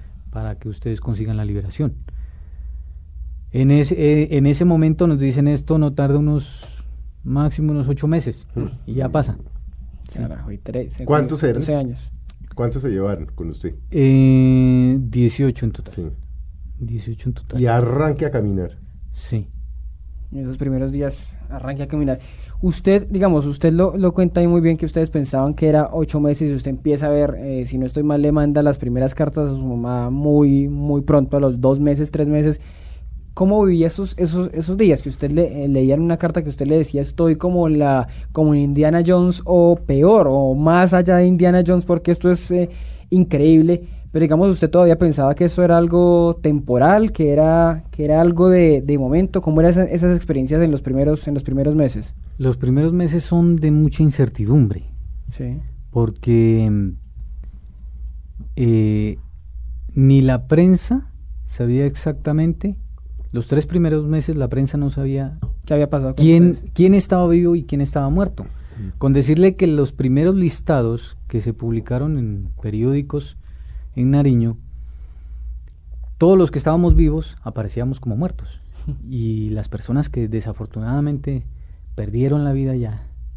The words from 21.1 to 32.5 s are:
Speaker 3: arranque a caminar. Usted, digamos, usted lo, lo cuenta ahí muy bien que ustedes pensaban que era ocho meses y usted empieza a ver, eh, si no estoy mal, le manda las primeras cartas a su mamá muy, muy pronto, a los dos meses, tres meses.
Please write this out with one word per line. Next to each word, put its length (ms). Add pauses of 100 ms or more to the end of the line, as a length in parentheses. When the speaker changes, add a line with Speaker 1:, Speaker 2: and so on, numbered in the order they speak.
Speaker 3:
arranque 340
a 40
caminar. 320 (420)
Usted, 480
digamos, 360
usted 260
lo, 240
lo 180
cuenta 280
ahí 60
muy 140
bien 160
que 100
ustedes 220
pensaban 440
que 160
era 240
ocho 260
meses 320
y 40
usted 160
empieza 360
a 20
ver, 280
eh, 300
si 100
no 80
estoy 180
mal, 180
le 100
manda 320
las 140
primeras 360
cartas 380
a 40
su 100
mamá 440
muy, 580
muy 340
pronto, 360
a 20
los 220
dos 180
meses, 320
tres 160
meses. 320 (760)